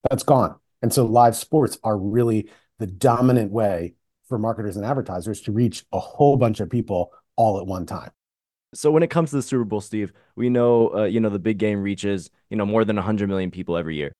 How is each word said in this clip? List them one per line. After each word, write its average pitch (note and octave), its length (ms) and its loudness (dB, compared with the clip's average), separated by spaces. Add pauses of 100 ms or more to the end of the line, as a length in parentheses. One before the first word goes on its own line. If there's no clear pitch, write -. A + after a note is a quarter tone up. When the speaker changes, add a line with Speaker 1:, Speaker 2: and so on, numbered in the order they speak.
Speaker 1:
That's - 160 -2
gone. B2 320 2 (260)
And A#2+ 100 0
so B2+ 120 2
live A#2 320 4
sports - 480 0
are G#2+ 120 0
really G#2+ 540 0 (300)
the G#2+ 80 -6
dominant A#2 640 2
way F#2+ 420 -2 (340)
for B2+ 80 -4
marketers G#2+ 400 -4
and G2+ 80 -6
advertisers G#2 580 -6
to A2 100 -6
reach A2+ 400 0
a F#2 80 -4
whole C#3+ 360 2
bunch A2+ 220 0
of F#2+ 120 -6
people G#2 420 -4 (240)
all G#2+ 240 2
at F2+ 60 -10
one F#2 200 -6
time. F2 240 -12 (640)
Speaker 2:
So - 160 0
when D#3 140 4
it E3+ 60 -4
comes E3 200 0
to C#3+ 60 -4
the C3 60 0
Super B2 220 -2
Bowl, G#2 160 -4
Steve, G2+ 320 -6 (220)
we B2 140 -2
know, A#2+ 440 4
uh, G#2+ 120 0
you G#2+ 160 0
know, A2 80 2
the G2+ 100 -2
big G2+ 200 -2
game G#2 240 0
reaches, G2 480 -4 (180)
you G#2+ 80 -6
know, G#2 100 -2
more A2 180 2
than G#2 140 0
a F#2+ 40 -2
hundred G2+ 260 -2
million F#2+ 240 -4
people F2 240 -6
every D#2+ 180 -4
year. C#2+ 260 -6